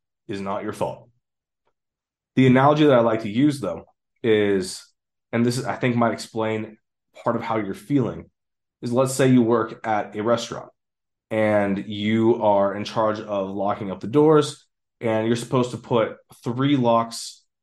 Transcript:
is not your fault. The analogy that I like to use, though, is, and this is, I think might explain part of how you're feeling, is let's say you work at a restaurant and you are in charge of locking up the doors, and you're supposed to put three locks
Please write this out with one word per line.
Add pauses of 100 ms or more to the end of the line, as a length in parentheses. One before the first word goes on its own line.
(280)
is
not
your
fault. (1300)
The
analogy
that
I
like
to
use,
though, (380)
is, (480)
and
this
is,
I
think
might
explain (460)
part
of
how
you're
feeling, (500)
is
let's
say
you
work
at
a
restaurant (580)
and
you
are
in
charge
of
locking
up
the
doors, (340)
and
you're
supposed
to
put (260)
three
locks (200)